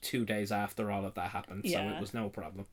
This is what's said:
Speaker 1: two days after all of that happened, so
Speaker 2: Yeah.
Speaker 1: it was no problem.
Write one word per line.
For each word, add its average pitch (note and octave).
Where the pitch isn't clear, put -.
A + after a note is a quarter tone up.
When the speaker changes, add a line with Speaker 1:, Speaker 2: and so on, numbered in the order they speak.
Speaker 1:
two A#2+
days G#2
after G#2
all G2
of F2+
that F2+
happened, -
so F3+
Speaker 2:
Yeah. G#2
Speaker 1:
it -
was -
no A2+
problem. -